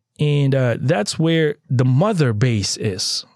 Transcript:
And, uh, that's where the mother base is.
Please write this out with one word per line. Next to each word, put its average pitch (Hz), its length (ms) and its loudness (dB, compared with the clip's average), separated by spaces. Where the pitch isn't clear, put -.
And, 143 360 2
uh, 127 260 0
that's 190 380 -2
where 160 380 0
the 123 160 2
mother 143 480 2
base 107 460 0
is. - 580 -6